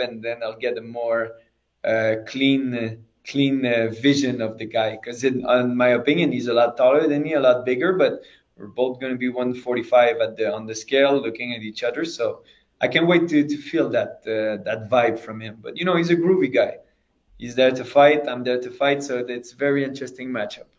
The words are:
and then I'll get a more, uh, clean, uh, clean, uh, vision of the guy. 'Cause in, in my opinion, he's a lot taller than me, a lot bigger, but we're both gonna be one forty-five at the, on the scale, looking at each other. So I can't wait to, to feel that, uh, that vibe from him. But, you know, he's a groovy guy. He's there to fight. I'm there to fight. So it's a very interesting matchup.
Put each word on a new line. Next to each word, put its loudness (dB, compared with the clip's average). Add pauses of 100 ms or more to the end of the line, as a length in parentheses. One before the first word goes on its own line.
and -10
then -6
I'll -8
get -4
a -10
more, -4 (500)
uh, 2 (100)
clean, 0
uh, -6 (360)
clean, 0
uh, 2 (180)
vision 2
of -6
the -10
guy. -2
'Cause -10
in, -2
in 2
my 4
opinion, 2
he's -4
a 0
lot 2
taller 4
than 0
me, -4
a 2
lot 4
bigger, 2
but 2 (320)
we're -18
both -2
gonna -6
be -2
one -2
forty-five 2 (100)
at -2
the, -2
on -12
the -10 (100)
scale, 4 (140)
looking -8
at -10
each -10
other. -4
So -6 (580)
I 2
can't 2
wait 4
to, 4
to -4
feel -2
that, -2 (140)
uh, -2
that -6
vibe 2
from -12
him. -14
But, -12
you -4
know, 2
he's 0
a 4
groovy 2 (100)
guy. -2 (600)
He's -12
there 4
to -4
fight. 6
I'm -6
there -2
to -10
fight. 0
So -4
it's -10
a -20
very 0
interesting -10
matchup. -8 (140)